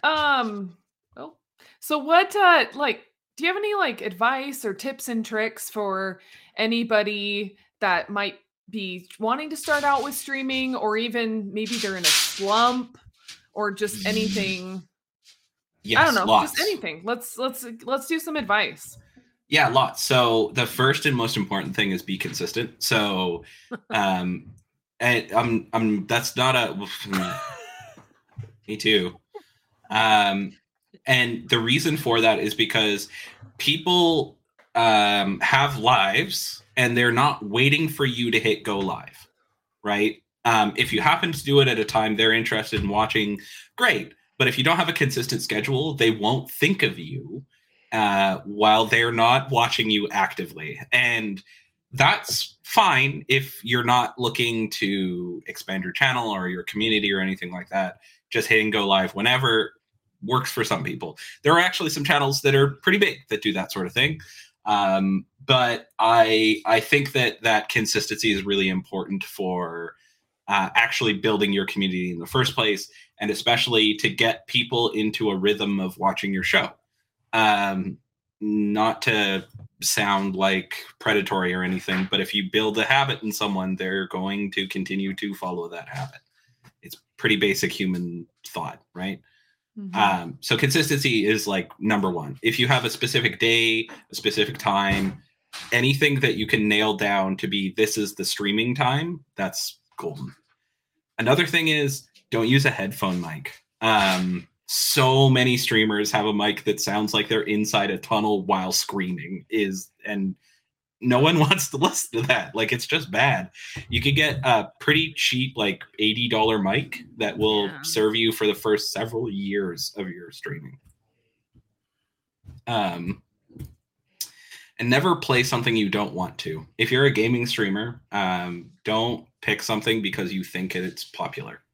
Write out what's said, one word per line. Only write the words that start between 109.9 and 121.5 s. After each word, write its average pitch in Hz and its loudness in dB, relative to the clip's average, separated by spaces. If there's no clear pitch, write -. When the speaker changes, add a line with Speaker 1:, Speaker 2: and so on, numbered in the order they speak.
Speaker 2:
and 98 -4
no 123 2
one 160 4
<laughs> - -
wants 151 2
to 143 -6
listen 127 -2
to 135 -2
that. 117 0
Like, 110 -2
it's 120 -4
just 151 -4
bad. 110 0
You 92 0
could 139 2
get 147 0
a 107 2
pretty 151 0
cheap, 131 -2
like, 104 -4
eighty 110 0
dollar 110 2
mic - -2
that 104 -2
will 107 2
Speaker 3:
Yeah. 95 -10
Speaker 2:
serve 107 0
you 113 2
for 110 -2
the 101 2
first 107 0
several 113 -6
years 98 -4
of 95 -8
your 85 -16
streaming. - -14